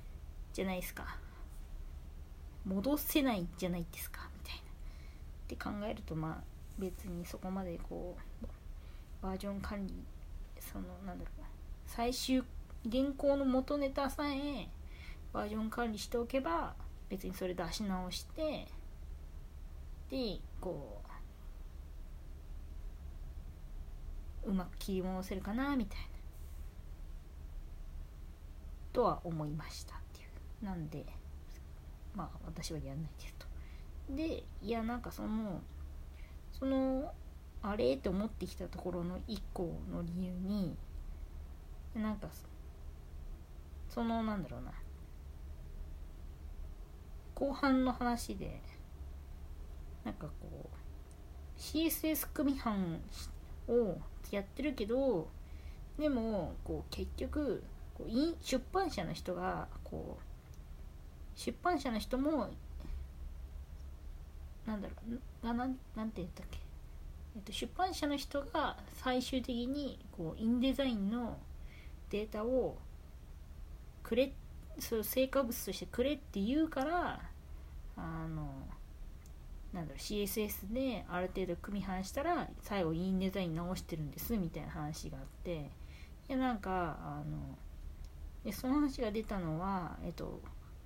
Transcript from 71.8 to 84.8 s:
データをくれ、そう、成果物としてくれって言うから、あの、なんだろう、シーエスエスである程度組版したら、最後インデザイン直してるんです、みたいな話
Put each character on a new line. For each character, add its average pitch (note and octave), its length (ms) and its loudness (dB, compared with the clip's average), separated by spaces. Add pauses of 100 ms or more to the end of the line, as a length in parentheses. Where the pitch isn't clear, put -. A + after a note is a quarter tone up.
デ G3+ 140 2
ー G#3+ 40 -6
タ G#3+ 160 0
を A#3 320 6 (1300)
く - 140 2
れ、 C4+ 160 8 (460)
そ - 200 2
う、 G#3+ 60 2
成 C4 240 6
果 C4+ 140 6
物 A#3 220 0
と F#3+ 80 0
し - 60 -2
て F3+ 80 -4
く - 160 2
れ C#4+ 120 6
っ D4 40 -4
て - 220 -2
言 C4+ 240 6
う D#4 40 4
か C4+ 160 2
ら、 D#4 360 2 (760)
あ E3 300 -2
の、 D3 400 -2 (1080)
な F3+ 100 -2
ん D3+ 40 -2
だ C#3+ 60 -6
ろ - 40 -6
う、 - 40 -6
シ - 160 0
ー G3+ 60 4
エ G#3 40 4
ス G3 140 2
エ G#3 80 4
ス G3 240 -4
で B3+ 360 2
あ F3 120 2
る F#3 120 2
程 F#3 140 2
度 F3 100 2
組 G3+ 260 0
版 F#3+ 200 2
し F#3+ 80 -4
た C#4 120 2
ら、 D#4+ 260 4 (140)
最 G3 220 2
後 D#3+ 80 4
イ F3+ 180 4
ン F#3 80 6
デ F#3+ 120 6
ザ G3 100 2
イ F3+ 80 4
ン D#3+ 60 2
直 F3 220 2
し - 60 -2
て - 120 -4
る D#3 80 0
ん C#3+ 80 -2
で - 80 -8
す、 A#3 180 2
み F3 120 4
た E3 120 -4
い D3 40 -4
な D3 60 -6
話 D#3 400 -2